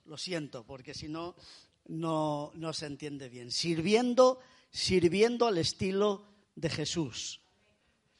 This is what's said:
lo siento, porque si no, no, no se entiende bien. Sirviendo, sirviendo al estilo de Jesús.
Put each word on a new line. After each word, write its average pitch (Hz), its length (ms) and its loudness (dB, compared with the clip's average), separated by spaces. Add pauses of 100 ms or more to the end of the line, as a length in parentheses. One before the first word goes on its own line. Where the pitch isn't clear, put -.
lo 156 120 -16
siento, 147 460 -8
porque 135 300 -16
si 160 140 -12
no, 165 280 -10 (520)
no, 156 680 -2
no 165 180 -8
se 151 140 -8
entiende 143 440 -10
bien. 123 220 -14
Sirviendo, 226 880 4 (300)
sirviendo 202 800 4
al 202 100 2
estilo 196 720 0 (280)
de 156 140 -4
Jesús. - 720 -6 (800)